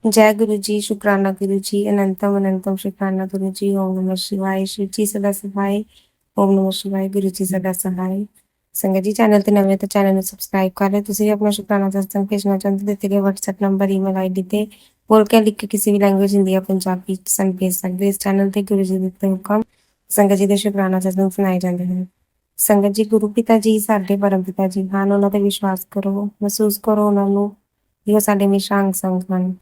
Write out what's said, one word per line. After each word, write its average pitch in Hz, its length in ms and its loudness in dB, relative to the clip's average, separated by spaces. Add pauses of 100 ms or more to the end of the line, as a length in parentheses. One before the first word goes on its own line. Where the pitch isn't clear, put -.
ਜੈ 214 260 6
ਗੁਰੂ 208 240 0
ਜੀ, 208 240 -2
ਸ਼ੁਕਰਾਨਾ 202 520 0
ਗੁਰੂ 196 260 -2
ਜੀ, 202 320 -2
ਅਨੰਤਮ 202 480 0
ਅਨੰਤਮ 190 380 -2
ਸ਼ੁਕਰਾਨਾ 190 500 -4
ਗੁਰੂ 190 240 -4
ਜੀ। 196 260 -2
ਓਮ 190 240 -2
ਨਮੋ 185 140 0
ਸ਼ਿਵਾਏ, 190 500 -4
ਸ਼ਿਵ 196 280 -6
ਜੀ 214 140 -2
ਸਦਾ 202 260 -2
ਸਹਾਏ। 196 500 -4 (540)
ਓਮ 196 140 2
ਨਮੋ 190 200 2
ਸ਼ਿਵਾਏ, 190 380 -4
ਗੁਰੂ 190 200 -2
ਜੀ 185 160 -4
ਸਦਾ 185 280 -2
ਸਹਾਏ। 185 520 -4 (500)
ਸੰਗਤ 190 280 0
ਜੀ, 208 100 -2
ਚੈਨਲ 208 280 4
ਤੇ 202 120 0
ਨਵੇਂ 196 260 4
ਤਾਂ 196 100 -4
ਚੈਨਲ 196 260 2
ਨੂੰ 190 80 0
ਸਬਸਕ੍ਰਾਈਬ 190 540 -2
ਕਰ 196 140 0
ਲਓ। 208 120 0
ਤੁਸੀਂ 208 240 -2
ਵੀ 208 40 2
ਆਪਣਾ 208 200 2
ਸ਼ੁਕਰਾਨਾ 202 400 -2
ਸਤਸੰਗ 196 360 -2
ਭੇਜਣਾ 202 320 0
ਚਾਹੁੰਦੇ 196 240 -2
ਹੋ, 202 40 -4
ਦਿੱਤੇ 202 220 -4
ਗਏ 202 120 2
WhatsApp 196 420 -2
ਨੰਬਰ, 196 280 2
ਈਮੇਲ 190 260 0
ਆਈਡੀ 190 260 -2
ਤੇ 208 240 -2 (440)
ਬੋਲ 214 140 6
ਕੇ 220 160 4
ਲਿਖ 214 160 0
ਕੇ 208 100 -8
ਕਿਸੇ 208 260 0
ਵੀ 202 60 4
ਲੈਂਗੁਏਜ, 196 380 4
ਹਿੰਦੀ 190 160 4
ਜਾਂ 190 80 2
ਪੰਜਾਬੀ, 185 540 -4
ਚ - 140 -12
ਸਾਨੂੰ 190 280 0
ਭੇਜ 185 180 0
ਸਕਦੇ 185 300 -4
ਹੋ। 202 40 4
ਇਸ 196 100 -2
ਚੈਨਲ 196 320 0
ਤੇ 202 120 -2
ਗੁਰੂ 196 200 0
ਜੀ 190 160 0
ਦੇ 185 60 -2
ਦਿੱਤੇ 190 260 -2
ਹੁਕਮ 196 320 -2 (480)
ਸੰਗਤ 202 240 4
ਜੀ 196 120 2
ਦੇ 202 100 2
ਸ਼ੁਕਰਾਨਾ 196 440 0
ਸਤਸੰਗ 190 300 0
ਸੁਣਾਏ 185 280 0
ਜਾਂਦੇ 180 280 -2
ਹਨ। 180 200 -4 (520)
ਸੰਗਤ 202 340 2
ਜੀ, 214 120 0
ਗੁਰੂ 208 240 0
ਪਿਤਾ 226 300 2
ਜੀ 214 220 2
ਸਾਡੇ 202 360 0
ਪਰਮ 196 260 0
ਪਿਤਾ 190 260 -2
ਜੀ 190 200 -4
ਹਨ, 196 240 0
ਉਹਨਾਂ 202 180 2
ਤੇ 202 120 0
ਵਿਸ਼ਵਾਸ 196 480 -2
ਕਰੋ, 196 340 -4
ਮਹਿਸੂਸ 208 540 -2
ਕਰੋ 208 280 0
ਉਹਨਾਂ 202 220 2
ਨੂੰ, 202 220 0 (560)
ਵੀ 208 80 2
ਉਹ 214 60 6
ਸਾਡੇ 202 260 2
ਹਮੇਸ਼ਾ 196 340 2
ਅੰਗ 196 140 0
ਸੰਗ 185 280 -2 (100)
ਹਨ। 185 300 -2